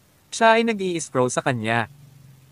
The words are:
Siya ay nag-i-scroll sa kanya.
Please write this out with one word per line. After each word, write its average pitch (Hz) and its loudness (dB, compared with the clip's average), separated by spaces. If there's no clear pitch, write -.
Siya 226 4
ay 233 2
nag-i-scroll 180 -2
sa 160 -6
kanya. 117 -2